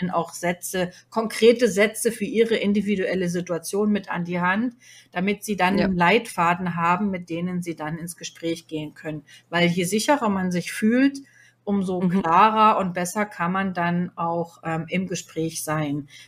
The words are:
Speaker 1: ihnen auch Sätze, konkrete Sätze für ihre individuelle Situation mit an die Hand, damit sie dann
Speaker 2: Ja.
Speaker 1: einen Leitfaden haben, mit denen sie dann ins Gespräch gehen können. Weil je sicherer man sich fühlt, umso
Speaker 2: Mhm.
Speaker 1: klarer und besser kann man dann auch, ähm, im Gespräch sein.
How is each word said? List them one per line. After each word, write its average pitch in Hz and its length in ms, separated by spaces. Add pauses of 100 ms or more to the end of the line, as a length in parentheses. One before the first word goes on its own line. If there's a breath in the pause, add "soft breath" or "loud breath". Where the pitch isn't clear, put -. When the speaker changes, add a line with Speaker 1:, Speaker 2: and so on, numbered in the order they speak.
Speaker 1:
ihnen 180 100
auch 170 220
Sätze, 175 600 (180 loud breath)
konkrete 233 580
Sätze 214 440
für 220 120
ihre 220 320
individuelle 190 720
Situation 180 600
mit 202 180
an 175 160
die 175 160
Hand, 208 360 (340 soft breath)
damit 202 340
sie 208 120
dann 185 200
Speaker 2:
Ja. 175 100
Speaker 1:
einen 190 100
Leitfaden 175 800
haben, 180 340
mit 180 180
denen 175 340
sie 175 120
dann 156 240
ins 170 180
Gespräch 165 520
gehen 151 260
können. 156 300 (260 soft breath)
Weil 175 180
je 175 160
sicherer 220 460
man 185 220
sich 175 200
fühlt, 262 460 (460 soft breath)
umso 190 360
Speaker 2:
Mhm. 185 220
Speaker 1:
klarer 214 560
und 185 160
besser 180 320
kann 175 260
man 190 220
dann 175 400
auch, 170 480
ähm, 160 260
im 180 200
Gespräch 160 560
sein. 147 440 (200 loud breath)